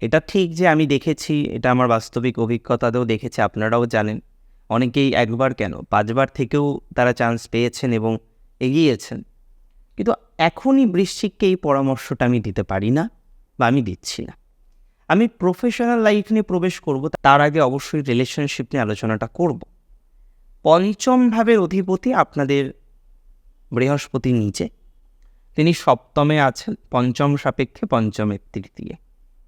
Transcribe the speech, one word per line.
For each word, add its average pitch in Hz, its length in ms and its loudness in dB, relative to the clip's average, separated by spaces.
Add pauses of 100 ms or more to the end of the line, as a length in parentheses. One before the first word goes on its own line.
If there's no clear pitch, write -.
এটা 123 200 2
ঠিক 175 340 -2
যে 175 140 2
আমি 156 180 4
দেখেছি, 147 580 0
এটা 120 260 -2
আমার 123 180 4
বাস্তবিক 117 500 -2
অভিজ্ঞতাতেও 120 680 0
দেখেছি, 113 360 -2
আপনারাও 113 460 0
জানেন, 110 360 -2 (460)
অনেকেই 123 460 2
একবার 117 400 0
কেন, 90 260 -6
পাঁচবার 113 540 0
থেকেও 143 460 -2 (160)
তারা 123 160 4
চান্স 117 360 -2
পেয়েছেন 120 440 -2
এবং 110 260 0 (420)
এগিয়েছেন। 131 600 0 (760)
কিন্তু 220 160 0 (260)
এখনই 254 480 2
বৃশ্চিককে 190 600 -2
এই 185 100 2
পরামর্শটা 135 680 -2
আমি 120 160 2
দিতে 104 220 -4
পারি 98 280 -2
না 160 200 0 (480)
বা 120 80 2
আমি 131 160 2
দিচ্ছি - 420 -10
না। - 120 -16 (720)
আমি 214 200 4
প্রফেশনাল 233 720 0
লাইফ 208 320 2
নিয়ে 220 100 4
প্রবেশ 180 380 -2
করব, 143 280 -2 (140)
তার 143 180 8
আগে 151 200 2
অবশ্যই 139 420 0
রিলেশনশিপ 131 720 -2
নিয়ে 135 100 0
আলোচনাটা 110 440 -2
করব। 151 360 -2 (1000)
পঞ্চম 208 680 -2
ভাবের 226 280 0
অধিপতি 185 560 -4
আপনাদের 139 580 -2 (1000)
বৃহস্পতি 127 600 -2
নিচে, 110 360 -2 (880)
তিনি 160 160 4
সপ্তমে 147 680 0
আছেন, 135 340 0 (160)
পঞ্চম 127 460 2
সাপেক্ষে - 500 -4
পঞ্চমের 107 520 0 (140)
তৃতীয়। - 420 -12 (540)